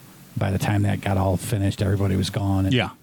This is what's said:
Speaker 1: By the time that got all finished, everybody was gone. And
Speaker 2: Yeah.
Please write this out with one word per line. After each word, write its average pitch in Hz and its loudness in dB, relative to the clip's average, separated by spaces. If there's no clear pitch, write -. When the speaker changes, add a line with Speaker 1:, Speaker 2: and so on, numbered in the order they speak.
Speaker 1:
By 98 0
the 98 0
time 101 0
that 98 0
got 98 0
all 92 2
finished, 98 -2
everybody 98 0
was 95 0
gone. 98 0
And 113 2
Speaker 2:
Yeah. 113 2